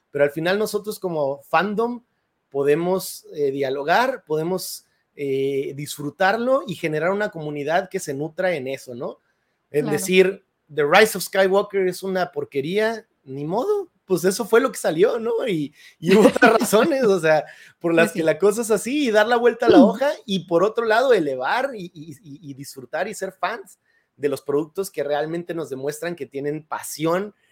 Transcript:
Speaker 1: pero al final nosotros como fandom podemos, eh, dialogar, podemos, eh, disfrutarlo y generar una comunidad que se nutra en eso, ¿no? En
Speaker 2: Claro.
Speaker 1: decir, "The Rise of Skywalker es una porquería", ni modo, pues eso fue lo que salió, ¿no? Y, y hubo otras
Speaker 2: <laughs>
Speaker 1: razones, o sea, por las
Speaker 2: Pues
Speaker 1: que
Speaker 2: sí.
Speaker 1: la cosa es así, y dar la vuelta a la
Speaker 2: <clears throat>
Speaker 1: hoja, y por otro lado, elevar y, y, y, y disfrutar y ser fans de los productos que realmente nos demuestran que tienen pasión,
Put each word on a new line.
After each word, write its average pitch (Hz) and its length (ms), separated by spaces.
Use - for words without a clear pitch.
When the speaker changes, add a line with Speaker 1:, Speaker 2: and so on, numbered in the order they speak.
Speaker 1:
pero 143 140
al 147 60
final 175 280
nosotros 208 400
como 147 440
fandom 214 640
podemos, 170 840
eh, 143 160
dialogar, 143 760
podemos, 165 600
eh, 139 600
disfrutarlo 196 920
y 190 100
generar 156 340
una 202 200
comunidad 151 600
que 185 100
se 147 140
nutra 160 400
en 131 140
eso, 135 260
¿no? 160 240
En 147 140
Speaker 2:
Claro. 214 80
Speaker 1:
decir, 185 520
"The 147 100
Rise 196 340
of 175 60
Skywalker 196 600
es 180 160
una 185 300
porquería", 185 720
ni 143 200
modo, 330 460
pues 170 180
eso 196 220
fue 226 140
lo 262 120
que - 60
salió, 196 400
¿no? 226 280
Y, 160 280
y 170 160
hubo 220 140
otras 240 240
Speaker 2:
<laughs> 220 80
Speaker 1:
razones, 262 440
o 196 160
sea, 156 240
por 170 160
las 165 120
Speaker 2:
Pues - 60
Speaker 1:
que 208 80
Speaker 2:
sí. 160 40
Speaker 1:
la 156 140
cosa 208 240
es 214 80
así, 247 380
y - 20
dar 214 160
la 240 100
vuelta 233 300
a 233 40
la 370 80
Speaker 2:
<clears throat> 262 60
Speaker 1:
hoja, 226 280
y 190 220
por 170 180
otro 220 220
lado, 247 260
elevar 170 640
y, 180 200
y, 160 180
y, 151 280
y 139 40
disfrutar 139 540
y 208 60
ser 196 180
fans 226 460
de 139 120
los 135 140
productos 156 480
que 151 120
realmente 160 520
nos 156 160
demuestran 147 440
que 143 120
tienen 147 380
pasión, 170 720